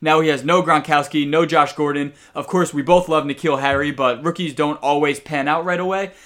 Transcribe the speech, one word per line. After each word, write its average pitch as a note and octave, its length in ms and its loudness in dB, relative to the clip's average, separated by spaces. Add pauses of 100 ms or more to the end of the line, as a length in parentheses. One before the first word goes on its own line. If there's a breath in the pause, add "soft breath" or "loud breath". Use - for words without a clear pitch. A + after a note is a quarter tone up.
Now D#3 200 4
he D#3+ 80 2
has C3+ 160 0
no F3 180 2
Gronkowski, D3+ 640 0
no D#3+ 160 2
Josh D3 300 2
Gordon. C#3+ 380 -2 (220 soft breath)
Of C#3+ 120 -8
course, F3+ 260 0
we C#3+ 100 -4
both F3+ 260 4
love D#3 160 0
N'Keal C#3+ 360 -2
Harry, C#3 300 0
but C3 340 -2
rookies E3 300 -4
don't D3 280 -2
always C#3+ 380 0
pan C#3+ 260 -4
out E3 180 -2
right F3+ 140 -2
away, F#3+ 340 -4 (140 soft breath)